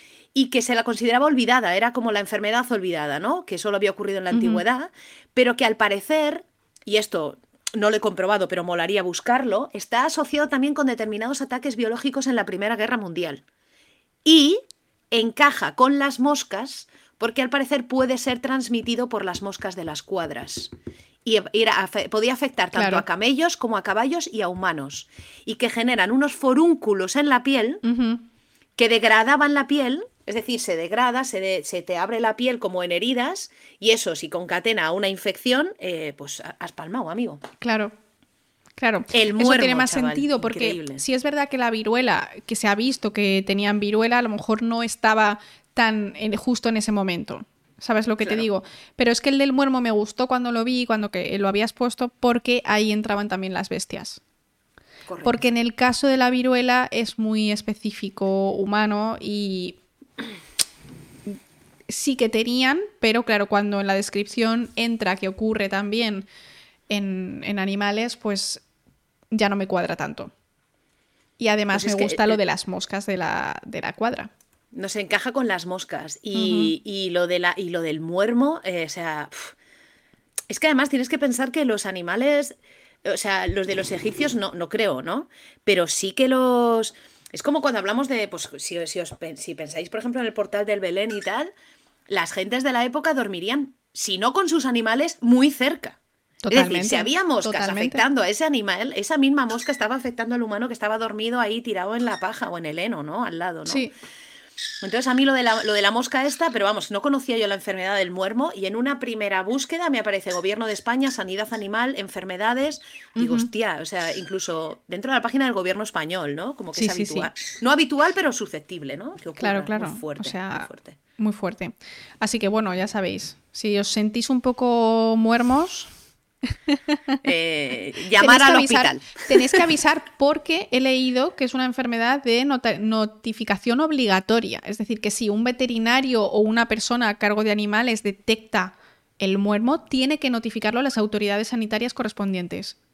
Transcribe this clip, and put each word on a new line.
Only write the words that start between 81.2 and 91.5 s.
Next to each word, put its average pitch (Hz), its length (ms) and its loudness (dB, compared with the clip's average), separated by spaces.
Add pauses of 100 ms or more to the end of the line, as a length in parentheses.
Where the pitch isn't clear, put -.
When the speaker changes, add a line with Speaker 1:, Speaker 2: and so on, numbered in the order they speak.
Speaker 1:
que 302 120 0
los 214 220 0
animales, 214 680 -2 (480)
o 208 120 0
sea, 190 300 -2
los 190 200 -2
de 190 100 -4
los 190 160 -4
egipcios 240 420 -2
no, 202 180 -4
no 170 160 -8
creo, 185 340 -2
¿no? 190 260 -6 (360)
Pero 180 220 4
sí 190 260 -4
que 262 160 4
los... 240 640 2 (380)
Es 175 100 -12
como 294 180 0
cuando 262 200 0
hablamos 233 280 -2
de, 226 200 -2
pues, - 200 -10 (100)
si, 170 280 -8
si 180 140 -6
os 170 120 -8
pen-, 160 240 -12
si - 180 -12
pensáis, 165 360 -10
por 220 100 -6
ejemplo, 240 200 -4
en 233 60 -2
el 214 80 -4
portal 202 320 -2
del 202 140 0
Belén 185 300 -2
y 208 100 -6
tal, 269 320 -4 (540)